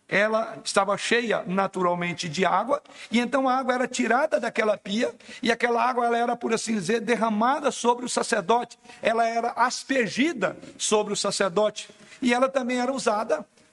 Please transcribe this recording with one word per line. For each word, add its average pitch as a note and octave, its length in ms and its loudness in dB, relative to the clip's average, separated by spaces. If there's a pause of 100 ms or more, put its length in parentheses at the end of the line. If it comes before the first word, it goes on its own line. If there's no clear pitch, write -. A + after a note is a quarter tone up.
Ela G#3+ 560 0
estava G3 320 0
cheia, A3 500 0
naturalmente, F3 800 -2
de E3 160 -2
água, G3 380 0 (300)
e A3+ 80 2
então C4 280 0
a B3+ 80 2
água B3+ 200 0
era B3 120 0
tirada B3 520 0
daquela A3 360 0
pia, G#3+ 380 -4 (280)
e A3 100 2
aquela A#3 360 2
água, A#3+ 200 0
ela A#3 100 2
era, A#3+ 180 0
por A#3+ 160 -4
assim A3+ 220 -2
dizer, G#3+ 260 0
derramada A3+ 720 2
sobre A#3+ 320 0
o B3 60 -6
sacerdote. A3+ 680 0 (240)
Ela A3+ 240 2
era A#3 260 0
aspergida A#3 1040 0 (200)
sobre G#3 360 0
o - 20 0
sacerdote. G3+ 720 0 (340)
E B3 120 2
ela B3+ 160 2
também B3+ 300 -2
era B3 120 0
usada A3+ 540 -2 (260)